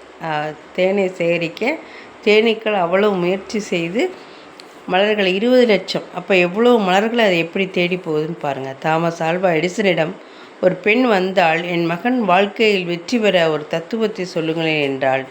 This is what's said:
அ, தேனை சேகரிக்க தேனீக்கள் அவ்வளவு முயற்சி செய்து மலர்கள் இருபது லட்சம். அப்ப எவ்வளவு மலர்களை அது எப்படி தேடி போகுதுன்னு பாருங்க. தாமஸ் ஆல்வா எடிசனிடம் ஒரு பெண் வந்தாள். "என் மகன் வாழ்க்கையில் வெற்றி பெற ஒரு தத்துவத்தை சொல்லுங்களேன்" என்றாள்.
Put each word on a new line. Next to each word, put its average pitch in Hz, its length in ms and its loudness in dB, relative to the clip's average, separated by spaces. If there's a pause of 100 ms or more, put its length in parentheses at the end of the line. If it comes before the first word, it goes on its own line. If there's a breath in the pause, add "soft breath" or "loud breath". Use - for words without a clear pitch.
(240)
அ, 151 300 -4 (220)
தேனை 190 340 0
சேகரிக்க 170 680 -2 (500 loud breath)
தேனீக்கள் 214 480 2
அவ்வளவு 196 420 0
முயற்சி 185 440 -4
செய்து 196 500 -4 (800 loud breath)
மலர்கள் 202 380 2
இருபது 233 400 4
லட்சம். 185 380 0 (120)
அப்ப 180 220 0
எவ்வளவு 214 420 4
மலர்களை 214 460 2
அது 185 120 2
எப்படி 175 300 -2
தேடி 185 280 -2
போகுதுன்னு 160 460 -4
பாருங்க. 135 380 -6
தாமஸ் 165 440 -2
ஆல்வா 180 300 0
எடிசனிடம் 170 560 0 (520 loud breath)
ஒரு 180 140 4
பெண் 220 280 2
வந்தாள். 185 600 2
"என் 170 220 -2
மகன் 170 400 -2
வாழ்க்கையில் 202 600 2
வெற்றி 175 340 -4
பெற 185 300 4
ஒரு 151 180 -2
தத்துவத்தை 185 580 -4
சொல்லுங்களேன்" 160 560 -2
என்றாள். 135 500 0